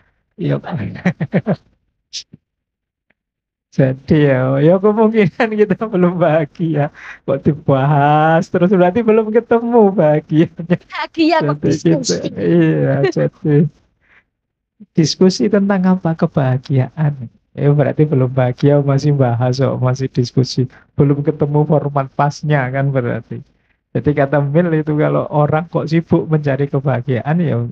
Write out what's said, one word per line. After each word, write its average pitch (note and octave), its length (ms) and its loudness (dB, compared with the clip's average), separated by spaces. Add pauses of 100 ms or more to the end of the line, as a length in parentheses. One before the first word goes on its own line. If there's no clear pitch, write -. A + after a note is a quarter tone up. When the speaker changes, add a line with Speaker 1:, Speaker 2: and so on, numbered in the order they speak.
(340)
Speaker 1:
ya, C#3+ 240 -4
<laughs> - 1120 -6 (2000)
jadi C3 460 0 (100)
ya, B2+ 120 2 (200)
ya D#3+ 160 4
kemungkinan G#3+ 800 2
kita G#3 320 0
belum F3+ 320 0
bahagia. D#3 720 0 (320)
Kok - 160 -2
dibahas D3+ 1120 2
terus, F3+ 160 2
berarti F3+ 320 2
belum A3 320 0
ketemu A#3 500 2 (140)
bahagianya. D#3+ 800 0 (160)
Speaker 2:
Bahagia D#4+ 480 -2
kok D3 160 -2
Speaker 1:
Jadi - 140 -2
kita, E3 260 0
Speaker 2:
diskusi. F3 400 -4
Speaker 1:
iya, D#3+ 580 0 (140)
jadi D3 480 -2 (1400)
diskusi F#3 560 2
tentang G3 480 2
apa? E3+ 160 -2
Kebahagiaan. C3+ 1160 -2 (220)
Ya C#3 200 0
berarti C#3+ 320 2
belum C3 280 0
bahagia, C#3 520 2
masih C#3 320 0
bahas B2+ 440 0
kok, A#2+ 200 -2
masih C3 320 -2
diskusi. B2 560 -2 (240)
Belum C#3+ 320 0
ketemu D3+ 400 0
format C#3+ 480 -2
pasnya D3 560 -2
kan C#3 240 -2
berarti. A#2+ 480 -6 (520)
Jadi B2+ 240 -2
kata C#3+ 240 0
Mill D#3+ 320 0
itu, D3+ 240 -2
kalau D3 320 -2
orang D3 400 0
kok D3+ 160 -4
sibuk E3 440 0
mencari C#3+ 400 -2
kebahagiaan, C3+ 720 -2
ya C3 200 -2 (120)